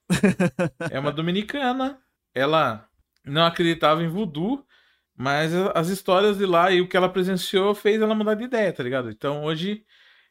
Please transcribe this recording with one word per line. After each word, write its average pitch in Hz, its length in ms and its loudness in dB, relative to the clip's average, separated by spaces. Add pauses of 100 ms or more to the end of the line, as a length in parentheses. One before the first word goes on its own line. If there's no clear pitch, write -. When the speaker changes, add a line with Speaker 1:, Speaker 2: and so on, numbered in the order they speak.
Speaker 1:
<laughs> 180 840 0
Speaker 2:
É 131 80 -4
uma 143 120 -2
dominicana. 247 880 -4 (340)
Ela 135 540 0 (380)
não 156 200 2
acreditava 165 560 2
em 170 60 0
voodoo, 185 580 -4 (500)
mas 147 380 0
a, 185 180 0
as 165 180 0
histórias 196 480 2
de 202 80 0
lá 175 260 4
e 180 80 4
o 180 80 0
que - 80 -4
ela 185 140 4
presenciou 190 680 0
fez 214 260 0
ela 220 140 2
mudar 214 200 0
de 220 100 -4
ideia, 220 260 0
tá 151 100 -8
ligado? 123 280 -2
Então 143 340 -6
hoje 170 400 -4 (480)